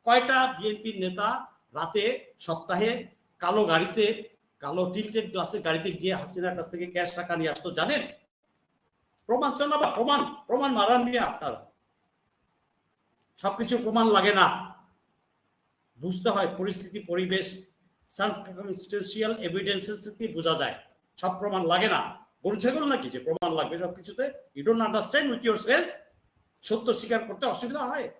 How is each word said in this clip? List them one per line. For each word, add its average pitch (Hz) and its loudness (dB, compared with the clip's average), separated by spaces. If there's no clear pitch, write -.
কয়টা 254 6
বিএনপির 208 -4
নেতা 208 -2
রাতে, 202 -2
সপ্তাহে 190 -2
কালো 196 4
গাড়িতে, 190 2
কালো 180 -2
টিল্টেড 214 -4
গ্লাসের 180 -4
গাড়িতে 165 0
গিয়ে 180 -2
হাসিনার 180 -4
কাছ 170 -8
থেকে 175 -6
ক্যাশ 175 -4
টাকা 175 -4
নিয়ে 160 0
আসতো 160 -6
জানেন? 208 0
প্রমাণ 262 2
চান 285 0
না 302 2
বা 302 4
প্রমাণ, 269 0
প্রমাণ 269 2
মারান 233 6
নিয়ে 240 0
আপনারা। 147 -4
সবকিছু 208 0
প্রমাণ 220 4
লাগে 202 6
না, - 2
বুঝতে 185 0
হয় 196 2
পরিস্থিতি, 196 -6
পরিবেশ, 185 -2
সার্কামস্ট্যান্সিয়াল 202 -4
এভিডেন্সেস 196 -4
থেকে 220 -4
বোঝা 160 0
যায়। 131 -2
সব 185 -2
প্রমাণ 190 0
লাগে 185 4
না। - -2
গরু 208 0
ছাগল 277 2
নাকি 233 -2
যে 127 -8
প্রমাণ 160 -2
লাগবে 156 -2
সবকিছুতে? 185 -6
You 143 -2
don't 226 4
understand 240 2
with 226 -6
your 214 2
sense? 320 4
সত্য 233 0
স্বীকার 226 2
করতে 208 -6
অসুবিধা 247 -2
হয় 269 -4